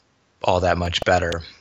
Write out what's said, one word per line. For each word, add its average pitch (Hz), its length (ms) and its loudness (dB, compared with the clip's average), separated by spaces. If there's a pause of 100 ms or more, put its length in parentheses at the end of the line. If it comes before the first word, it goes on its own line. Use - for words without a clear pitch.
(440)
all 90 160 2
that 87 180 2
much 87 280 -2
better. 85 360 0 (200)